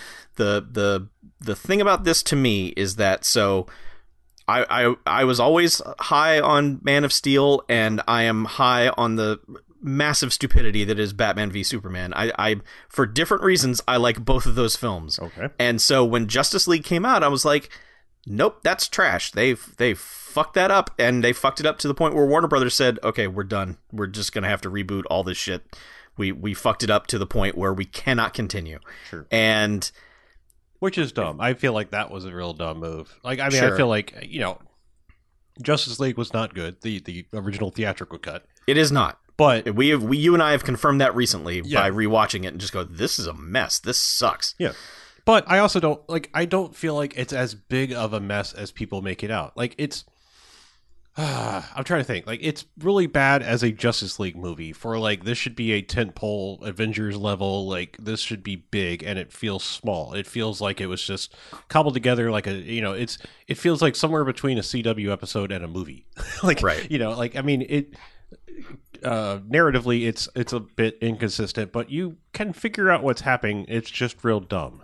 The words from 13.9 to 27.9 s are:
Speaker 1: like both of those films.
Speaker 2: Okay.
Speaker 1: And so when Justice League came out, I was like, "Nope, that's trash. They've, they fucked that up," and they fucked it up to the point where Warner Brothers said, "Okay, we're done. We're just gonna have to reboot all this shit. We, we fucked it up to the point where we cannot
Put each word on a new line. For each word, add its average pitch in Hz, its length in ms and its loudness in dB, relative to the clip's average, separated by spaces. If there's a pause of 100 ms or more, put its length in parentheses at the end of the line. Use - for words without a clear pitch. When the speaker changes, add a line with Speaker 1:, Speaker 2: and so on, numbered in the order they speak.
Speaker 1:
like 117 260 2
both 127 220 4
of 117 80 8
those 117 220 2
films. 87 420 -4
Speaker 2:
Okay. 87 300 -8 (100)
Speaker 1:
And 120 220 2
so 135 240 6
when 117 240 2
Justice 135 400 2
League 165 160 2
came 175 200 0
out, 233 200 4
I 147 40 4
was 139 160 2
like, 147 240 2 (580)
"Nope, 131 360 0
that's - 260 0
trash. 110 440 0
They've, 120 460 0
they 117 160 2
fucked - 600 -4
that 190 160 4
up," 196 280 4
and 123 260 4
they 120 80 4
fucked - 280 0
it 151 60 0
up 151 120 0
to 147 100 -2
the 139 60 0
point 156 200 2
where 143 120 4
Warner 156 220 4
Brothers 131 260 2
said, 123 280 4
"Okay, 110 260 0
we're 95 160 -6
done. 95 340 -4 (140)
We're 101 160 -4
just 101 240 -6
gonna 101 160 -2
have 101 140 0
to 95 80 -6
reboot 98 380 -4
all 92 160 0
this 90 140 -4
shit. 90 260 -6 (520)
We, 98 160 -2
we 98 220 -6
fucked - 300 0
it 107 60 0
up 104 180 2
to 110 100 -2
the 95 80 -2
point 98 300 0
where 95 160 0
we 95 120 -4
cannot 120 500 -2